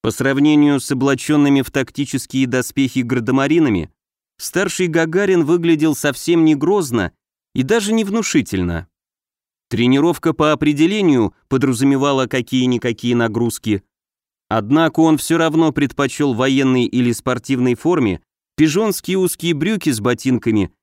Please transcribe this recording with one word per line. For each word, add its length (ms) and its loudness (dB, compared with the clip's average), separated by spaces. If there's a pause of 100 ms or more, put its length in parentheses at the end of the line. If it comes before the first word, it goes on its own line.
По 80 -2
сравнению 680 2
с 100 -12
облаченными 720 0
в 80 -6
тактические 760 -4
доспехи 540 -2
гардемаринами, 880 0 (460)
старший 500 -4
Гагарин 580 0
выглядел 480 2
совсем 500 0
не 120 4
грозно 560 0 (420)
и 80 -4
даже 320 0
не 100 0
внушительно. 840 -2 (800)
Тренировка 640 2
по 200 0
определению 800 2 (140)
подразумевала 760 0
какие-никакие 920 -2
нагрузки. 680 -2 (680)
Однако 520 0
он 160 4
все 200 -2
равно 340 2
предпочел 600 -2
военной 520 2
или 260 0
спортивной 640 -2
форме 460 0 (340)
пижонские 640 0
узкие 340 -2
брюки 380 -2
с 80 -2
ботинками 840 0